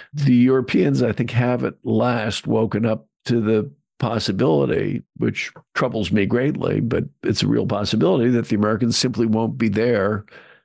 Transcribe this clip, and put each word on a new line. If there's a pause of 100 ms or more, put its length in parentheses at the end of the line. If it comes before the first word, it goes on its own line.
(140)
the
Europeans,
I
think,
have
at (100)
last
woken
up (180)
to
the (280)
possibility, (160)
which (220)
troubles
me
greatly,
but (180)
it's
a
real
possibility,
that
the
Americans
simply
won't
be
there (400)